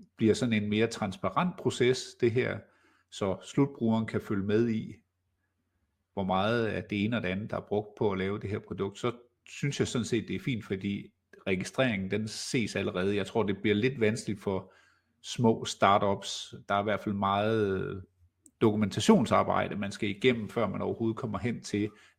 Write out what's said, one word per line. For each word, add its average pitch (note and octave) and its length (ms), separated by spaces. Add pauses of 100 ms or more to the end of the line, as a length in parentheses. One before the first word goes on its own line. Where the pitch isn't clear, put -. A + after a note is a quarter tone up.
(160)
bliver G#2+ 180
sådan A2 300
en G#2 60
mere A2 180
transparent A2+ 680
proces, B2+ 640
det A#2 100
her, A2 280 (520)
så F#2+ 300
slutbrugeren A2+ 640
kan A2 160
følge G2 220
med G#2+ 260
i, A2 260 (1160)
hvor G2 100
meget G#2 440
af F#2 160
det G2+ 200
ene A2+ 140
og G#2+ 60
det F2+ 60
andet, G2+ 200
der - 80
er - 100
brugt - 280
på G#2+ 160
at F#2+ 60
lave G2 220
det G2+ 100
her G#2 100
produkt, G2 400
så B2 120 (340)
synes - 340
jeg A#2 80
sådan A#2 180
set, A2+ 220
det F#2 80
er F#2 40
fint, A#2+ 260
fordi G2+ 460 (360)
registreringen, F#2+ 640
den G#2+ 160
ses - 480
allerede. G2 400
Jeg F#2+ 100
tror, A2 180
det G2 180
bliver G#2 140
lidt B2+ 240
vanskeligt G#2+ 400
for F#2+ 320 (500)
små - 440
startups. - 880 (160)
Der G2+ 60
er G2+ 60
i - 20
hvert G2+ 160
fald G#2 160
meget, G2+ 520
øh, F#2+ 340 (600)
dokumentationsarbejde, G2+ 1120
man G2+ 160
skal G#2 180
igennem, A2+ 400
før A2+ 180
man G2 140
overhovedet A2 360
kommer G#2 200
hen A#2 240
til, G#2 280 (300)